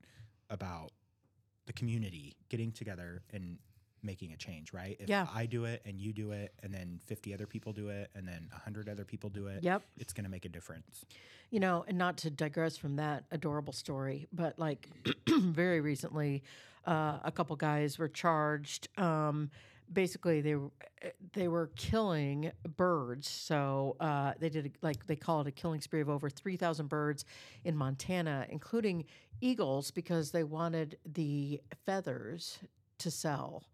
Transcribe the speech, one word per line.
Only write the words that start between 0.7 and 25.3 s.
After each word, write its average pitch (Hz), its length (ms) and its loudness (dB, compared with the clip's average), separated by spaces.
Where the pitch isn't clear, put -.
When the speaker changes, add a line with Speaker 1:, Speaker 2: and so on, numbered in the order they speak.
Speaker 1:
the - 80 -12
community 98 600 -4
getting 113 220 -2
together 87 600 -8
and 90 280 -8
making 95 300 -8
a 82 40 -16
change, 80 340 -12
right? 95 280 -8
If 98 100 -6
Speaker 2:
Yeah. 190 240 2
Speaker 1:
I 117 140 0
do 117 180 0
it 117 180 -4
and 98 160 -8
you 104 140 -4
do 104 180 -4
it 101 300 -6
and 98 100 -8
then 87 340 -8
fifty 104 280 -8
other 101 140 -6
people 107 260 -8
do 104 160 -6
it 101 240 -8
and 95 140 -10
then 85 260 -10
a 92 60 -12
hundred 104 280 -8
other 104 160 -6
people 104 280 -8
do 101 160 -6
it, 98 160 -4
Speaker 2:
Yep. 180 200 2
Speaker 1:
it's - 160 -10
gonna 101 160 -4
make 90 160 -8
a 87 40 -6
difference. 80 560 -14
Speaker 2:
You 220 100 0
know, 180 280 4
and 180 100 0
not 180 200 2
to 165 120 -2
digress 151 480 0
from 143 200 -2
that 151 340 0
adorable 147 420 -2
story, 135 580 -4
but, 165 280 0
like, 156 300 0
<clears throat> - 120 -2
very 175 540 8
recently, 147 640 0
uh, 156 380 2
a 160 80 0
couple 160 240 0
guys 147 420 2
were 160 120 0
charged. 151 800 2
Um, 151 500 4
basically, 170 500 4
they 151 100 4
w-, 143 200 0
they 190 140 2
were 165 280 2
killing 156 760 2
birds. 143 500 2
So, 139 720 2
uh, 143 380 2
they 160 120 2
did 147 180 0
a, 131 40 -4
like, 151 240 0
they 156 80 2
call 151 260 2